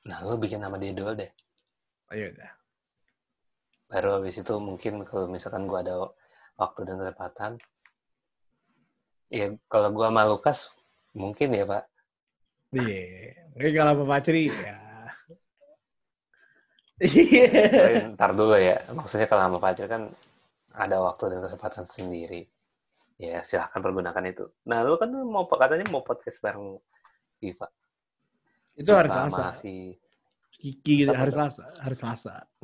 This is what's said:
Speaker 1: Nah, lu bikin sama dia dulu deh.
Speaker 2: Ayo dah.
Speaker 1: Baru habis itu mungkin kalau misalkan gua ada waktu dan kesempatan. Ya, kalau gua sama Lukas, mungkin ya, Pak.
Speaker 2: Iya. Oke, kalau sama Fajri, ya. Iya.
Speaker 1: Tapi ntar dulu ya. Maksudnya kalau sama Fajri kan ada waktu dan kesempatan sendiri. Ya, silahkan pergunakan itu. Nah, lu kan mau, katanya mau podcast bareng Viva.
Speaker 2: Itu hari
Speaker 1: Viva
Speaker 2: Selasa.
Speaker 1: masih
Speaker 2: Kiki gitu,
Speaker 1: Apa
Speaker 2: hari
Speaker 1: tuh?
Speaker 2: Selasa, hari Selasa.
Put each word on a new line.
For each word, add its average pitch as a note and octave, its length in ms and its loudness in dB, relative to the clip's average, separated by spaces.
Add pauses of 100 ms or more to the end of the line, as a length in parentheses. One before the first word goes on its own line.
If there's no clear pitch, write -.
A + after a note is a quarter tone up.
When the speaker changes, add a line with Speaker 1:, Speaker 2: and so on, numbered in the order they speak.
Speaker 1:
Nah, G#2+ 160 -14 (100)
lu A#2 80 -4
bikin G#2+ 240 -6
sama G2 160 -8
dia G2 160 -8
dulu G2 240 -6
deh. G2 140 -10 (840)
Speaker 2:
Ayo G#2 240 -8
dah. - 160 -20 (1400)
Speaker 1:
Baru G2 200 -2 (120)
habis F#2+ 200 -8
itu A2+ 160 -6
mungkin G2+ 480 -8
kalau F#2+ 240 -6
misalkan F#2 360 -10
gua F#2+ 160 -4
ada F2+ 140 -6 (600)
waktu - 280 -4
dan F#2 160 -10
kesempatan. F#2+ 520 -10 (1800)
Ya, G#2+ 240 -6 (140)
kalau G#2 240 4
gua A2+ 180 2
sama G#2+ 160 6
Lukas, C#3 400 0 (480)
mungkin G#2 400 -2
ya, G2+ 80 0
Pak. G2 200 -4 (880)
Speaker 2:
Iya. A2 280 -4 (560)
Oke, C#3 160 -2
kalau D3+ 220 4
sama C#3+ 100 0 (120)
Fajri, D#3+ 360 2
ya. G#2 240 -10 (2250)
Iya. B3 480 8 (200)
Speaker 1:
Tapi A3 260 6 (220)
ntar G2 200 2
dulu G#2+ 220 6
ya. F#2 240 4 (100)
Maksudnya A2 380 -2
kalau F#2+ 180 4
sama F2+ 120 -2
Fajri G2 280 0
kan A2+ 140 -6 (720)
ada G2 240 -2
waktu F#2 320 -2
dan F2+ 160 -6
kesempatan F#2+ 400 -12
sendiri. F2 580 -10 (760)
Ya, E2+ 260 -8
silahkan - 320 -4
pergunakan F#2 480 -4
itu. - 240 -10 (160)
Nah, A#2 160 -2
lu D3+ 160 2
kan A#3+ 160 -2
mau, A3 320 -4
katanya F3 460 2
mau C3 100 -4
podcast - 400 -10
bareng G2+ 320 -8 (640)
Viva. F#2 320 -12 (1040)
Speaker 2:
Itu D3+ 240 -4
hari D#3 160 6
Speaker 1:
Viva C#3+ 160 0
Speaker 2:
Selasa. F#2 240 -4
Speaker 1:
masih F#2 480 -14 (480)
Speaker 2:
Kiki C#3+ 560 0
gitu, C#3 80 4
Speaker 1:
Apa C3+ 160 2
Speaker 2:
hari - 20 2
Speaker 1:
tuh? C3+ 60 -2
Speaker 2:
Selasa, D3 280 -4 (120)
hari C3 200 -8
Selasa. A2+ 380 -10 (300)